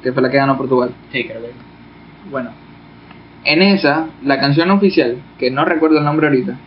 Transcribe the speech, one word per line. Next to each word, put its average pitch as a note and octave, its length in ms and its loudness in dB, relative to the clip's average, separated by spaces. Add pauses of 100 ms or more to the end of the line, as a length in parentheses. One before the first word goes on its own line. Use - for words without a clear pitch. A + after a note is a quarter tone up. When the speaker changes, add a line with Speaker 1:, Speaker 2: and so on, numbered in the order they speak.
Speaker 1:
Que B2+ 80 -2
fue B2+ 100 0
la C3 80 2
que C#3 80 -4
ganó C3+ 200 2
Portugal. B2+ 320 0 (240)
Speaker 2:
Sí, A#2+ 100 -4
creo A2+ 180 -12
que A#2 60 -14
sí. - 60 -16 (760)
Speaker 1:
Bueno, B2+ 200 -8 (960)
en D#3 160 2
esa, D#3+ 460 2 (160)
la C3+ 160 0
canción C#3+ 320 2
oficial, E3+ 460 2 (200)
que B2+ 140 -2
no C#3 140 -2
recuerdo D#3 340 2
el D3 40 0
nombre D3+ 240 0
ahorita B2+ 380 -2